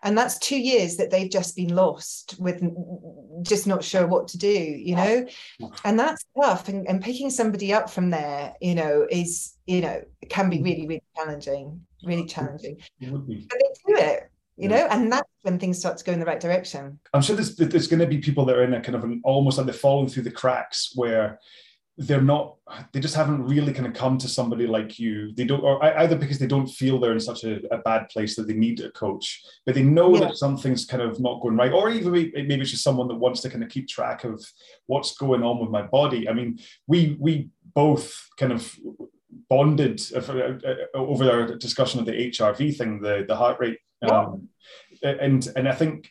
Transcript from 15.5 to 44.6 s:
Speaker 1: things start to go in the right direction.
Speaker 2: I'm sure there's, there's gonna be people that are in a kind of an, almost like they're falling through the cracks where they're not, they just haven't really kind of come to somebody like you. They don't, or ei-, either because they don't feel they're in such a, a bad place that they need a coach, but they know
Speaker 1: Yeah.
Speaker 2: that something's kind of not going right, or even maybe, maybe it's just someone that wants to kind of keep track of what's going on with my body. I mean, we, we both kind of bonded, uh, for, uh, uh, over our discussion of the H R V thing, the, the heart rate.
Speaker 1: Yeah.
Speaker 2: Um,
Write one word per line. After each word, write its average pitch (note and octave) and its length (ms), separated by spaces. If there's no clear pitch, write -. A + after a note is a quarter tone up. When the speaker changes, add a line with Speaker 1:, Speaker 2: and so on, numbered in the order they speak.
Speaker 1:
things F3+ 200
start F3 180
to - 80
go F#3 80
in E3+ 80
the E3 60
right D#3 140
direction. E3+ 600
Speaker 2:
I'm C#3 100
sure G#3 120
there's, - 220
there's D#3+ 320
gonna E3 180
be C#3+ 120
people C#3 260
that B2+ 120
are B2 80
in B2 100
a A#2 60
kind B2 140
of A#2 80
an, A#2+ 220
almost C3+ 320
like C3 100
they're B2 80
falling C#3 340
through C3 160
the A2+ 60
cracks - 640
where A2+ 460
they're C#3+ 220
not, C#3+ 360
they C#3 80
just - 140
haven't D3 300
really C#3+ 280
kind B2 140
of A#2 80
come C3 240
to B2 100
somebody A#2 380
like G#2+ 320
you. G#2+ 340
They B2 120
don't, C#3+ 180
or C#3 200
ei-, D#3 140
either D3+ 180
because C#3+ 240
they C3 80
don't C3 200
feel C3 320
they're A#2 160
in A2 60
such A2+ 240
a, G#2+ 140
a A2+ 60
bad A2+ 320
place G#2+ 260
that G#2+ 100
they G#2+ 60
need A2+ 280
a - 100
coach, - 520
but B2+ 100
they C3+ 80
know E3+ 320
Speaker 1:
Yeah. - 120
Speaker 2:
that - 100
something's C3 480
kind A#2+ 180
of A2+ 180
not A#2+ 200
going A2+ 160
right, B2 160
or G3 160
even A3 240
maybe, E3 200
maybe C#3 180
it's C3+ 100
just A#2 140
someone B2+ 240
that A#2 60
wants B2 280
to A#2+ 60
kind A#2 160
of A2+ 60
keep B2+ 180
track A#2+ 360
of A2 200
what's C#3 280
going C3 260
on A#2+ 160
with A2+ 120
my G#2+ 140
body. B2+ 440
I A2+ 60
mean, A#2 240
we, D3+ 320
we D3 300
both - 640
kind B2+ 160
of - 240
bonded, C#3 540
uh, B2+ 60
for, B2+ 460
uh, - 20
uh, C3 300
over C3 320
our A#2 260
discussion B2 420
of A#2 60
the A2 100
H A#2+ 280
R - 100
V D3 200
thing, A2 280
the, G2+ 260
the A2 100
heart A#2+ 220
rate. A#2 200
Speaker 1:
Yeah. G#2+ 180
Speaker 2:
Um, F#2+ 300